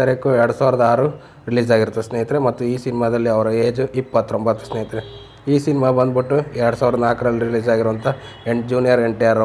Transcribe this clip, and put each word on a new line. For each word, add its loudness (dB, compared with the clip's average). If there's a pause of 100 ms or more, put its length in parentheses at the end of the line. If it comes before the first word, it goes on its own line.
ತಾರೀಕು 0 (120)
ಎರಡು 2
ಸಾವಿರದ 4
ಆರು 2 (420)
ರಿಲೀಸ್ 0
ಆಗಿರುತ್ತೆ 0
ಸ್ನೇಹಿತರೆ. -2 (100)
ಮತ್ತು -4 (100)
ಈ -4
ಸಿನಿಮಾದಲ್ಲಿ 0
ಅವರ 0 (180)
ಏಜ್ -2 (200)
ಇಪ್ಪತ್ತೊಂಬತ್ತು -2
ಸ್ನೇಹಿತರೆ. -6 (480)
ಈ 4 (100)
ಸಿನಿಮಾ 0 (100)
ಬಂದ್ಬಿಟ್ಟು 0 (280)
ಎರಡು 0
ಸಾವಿರದ 2
ನಾಲ್ಕರಲ್ಲಿ 0
ರಿಲೀಸ್ -2
ಆಗಿರುವಂಥ 0 (420)
ಎನ್-, 0 (100)
ಜೂನಿಯರ್ 2
ಎನ್ -2
ಟಿ 2
ಆರ್ 2